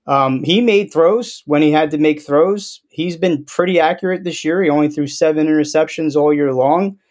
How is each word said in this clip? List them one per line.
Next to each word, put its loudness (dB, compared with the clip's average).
Um, 0
he 0
made 0
throws 0
when 2
he 4
had 0
to -4
make 0
throws. 0
He's -6
been -2
pretty 0
accurate -2
this -8
year. 0
He 2
only 2
threw -4
seven 0
interceptions 0
all 2
year 0
long. 0